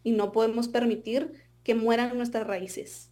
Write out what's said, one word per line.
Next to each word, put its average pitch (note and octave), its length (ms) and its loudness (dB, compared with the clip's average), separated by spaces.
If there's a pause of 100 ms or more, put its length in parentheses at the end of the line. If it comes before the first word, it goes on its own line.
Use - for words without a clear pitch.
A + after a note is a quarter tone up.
y A#3 120 2
no G#3 180 2
podemos A3+ 360 2
permitir A#3+ 640 0 (300)
que A3+ 140 2
mueran A#3 420 2
nuestras A#3+ 300 -2
raíces. - 640 -8